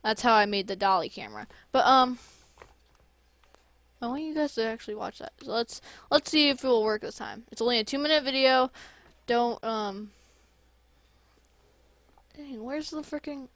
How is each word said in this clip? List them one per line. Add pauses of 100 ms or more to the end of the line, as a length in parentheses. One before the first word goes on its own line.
That's
how
I
made
the
dolly
camera. (240)
But,
um, (1800)
I
want
you
guys
to
actually
watch
that.
So
let's, (280)
let's
see
if
it
will
work
this
time.
It's
only
a
two-minute
video. (560)
Don't,
um, (2250)
dang,
where's
the
frickin'